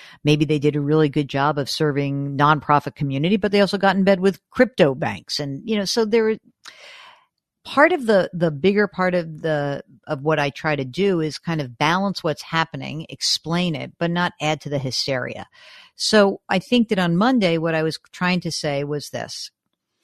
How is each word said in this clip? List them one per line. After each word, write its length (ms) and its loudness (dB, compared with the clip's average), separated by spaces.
maybe 220 4
they 120 0
did 160 2
a 60 -2
really 300 2
good 180 -2
job 300 0
of 100 -4
serving 680 -2
nonprofit 560 2
community, 420 0
but 160 0
they 80 4
also 160 2
got 180 2
in 100 2
bed 160 4
with 280 0
crypto 460 4
banks. 440 -6
And, 300 -6
you 80 0
know, 80 -2
so 220 -2
there, 320 2
part 300 4
of 140 -2
the, 260 4
the 180 0
bigger 380 2
part 260 -2
of 280 -4
the, 420 -2
of 160 -6
what 160 0
I 100 0
try 260 -4
to 120 -4
do 340 0
is 160 -4
kind 240 -4
of 160 -8
balance 480 0
what's 160 -2
happening, 680 -6
explain 640 -4
it, 240 -8
but 120 -2
not 300 -2
add 220 -2
to 80 -10
the 80 -2
hysteria. 680 -6
So 540 2
I 100 2
think 300 2
that 100 0
on 200 2
Monday, 400 2
what 160 -2
I 80 0
was 160 -4
trying 280 0
to 100 -6
say 320 -4
was 280 -6
this. 400 -10